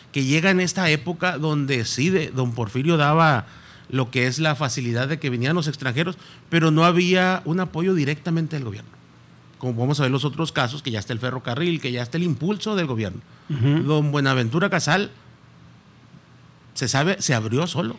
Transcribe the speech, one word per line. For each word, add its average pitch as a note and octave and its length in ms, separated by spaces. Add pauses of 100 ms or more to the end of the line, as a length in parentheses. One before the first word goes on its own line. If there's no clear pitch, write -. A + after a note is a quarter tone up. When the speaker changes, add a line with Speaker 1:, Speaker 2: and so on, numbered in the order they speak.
(120)
Speaker 1:
que C#3 120
llega D#3 280
en F#3 100
esta F3+ 280
época E3+ 480
donde C#3+ 480
sí, C#3 240
de, E3 200
don B2 240
Porfirio B2+ 440
daba D3 480 (440)
lo B2+ 200
que B2 160
es B2+ 140
la D#3 160
facilidad B2+ 540
de C3 100
que C#3+ 100
vinieran B2 240
los E3+ 140
extranjeros, C3+ 480 (340)
pero D#3+ 220
no D#3 140
había F3+ 580
un E3 160
apoyo F3+ 340
directamente D#3+ 600
del C#3 80
gobierno. A2 260 (680)
Como B2+ 160
vamos B2+ 260
a D3 40
ver C3 100
los C3 100
otros D3+ 300
casos, C3 280
que C3 100
ya A2 80
está G2 120
el A#2 80
ferrocarril, B2+ 640
que B2+ 100
ya B2 100
está A#2+ 160
el E3+ 60
impulso F#3 540
del E3+ 100
gobierno. A2 320 (300)
Speaker 2:
Ujú. C#3+ 340
Speaker 1:
Don D3 300
Buenaventura C#3 560
Casal, F3 420 (1600)
se C3 140
sabe, D3 340
se D3+ 120
abrió A#2 340
solo. F#3+ 320